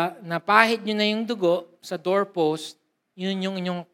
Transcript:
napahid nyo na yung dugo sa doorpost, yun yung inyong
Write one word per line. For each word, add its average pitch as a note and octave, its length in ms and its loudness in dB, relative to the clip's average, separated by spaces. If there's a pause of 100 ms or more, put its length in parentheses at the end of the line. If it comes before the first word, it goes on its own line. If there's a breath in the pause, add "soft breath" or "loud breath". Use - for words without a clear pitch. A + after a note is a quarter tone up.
(240)
napahid G#3 640 2
nyo G#3+ 80 -2
na G#3 160 2
yung A3 160 -4
dugo F3+ 400 0 (160)
sa F3+ 160 -8
doorpost, F3+ 800 -2 (340)
yun F#3+ 300 -4
yung F#3+ 160 -4
inyong F3+ 240 -6 (100)